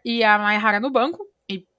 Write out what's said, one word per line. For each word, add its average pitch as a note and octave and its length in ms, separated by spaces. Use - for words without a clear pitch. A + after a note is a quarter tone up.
e A#3 180
a G#3+ 140
Mayhara G#3 420
no C4 120
banco. C#4 340
E, F#3 160